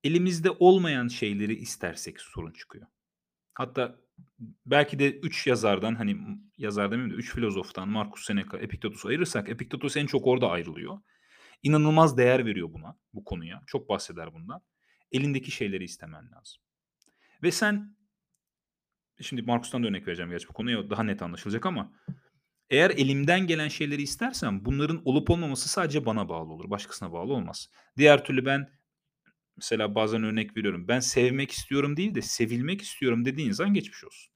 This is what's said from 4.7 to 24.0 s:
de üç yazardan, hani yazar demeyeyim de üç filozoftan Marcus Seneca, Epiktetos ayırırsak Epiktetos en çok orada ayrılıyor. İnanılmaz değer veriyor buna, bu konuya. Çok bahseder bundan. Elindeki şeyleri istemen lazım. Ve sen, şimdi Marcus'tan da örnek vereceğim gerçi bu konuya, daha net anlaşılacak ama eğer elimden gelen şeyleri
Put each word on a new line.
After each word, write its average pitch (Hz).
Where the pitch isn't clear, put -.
de 139
üç -
yazardan, 110
hani 101
yazar 104
demeyeyim 117
de 113
üç -
filozoftan 95
Marcus 104
Seneca, 101
Epiktetos -
ayırırsak 127
Epiktetos 135
en 147
çok 131
orada 120
ayrılıyor. 87
İnanılmaz 151
değer 123
veriyor 90
buna, -
bu 101
konuya. 85
Çok -
bahseder 85
bundan. 101
Elindeki 135
şeyleri 95
istemen 80
lazım. -
Ve 170
sen, 208
şimdi 123
Marcus'tan 120
da 113
örnek 98
vereceğim 87
gerçi 85
bu -
konuya, 110
daha 104
net 104
anlaşılacak 98
ama 165
eğer 156
elimden 143
gelen 151
şeyleri 143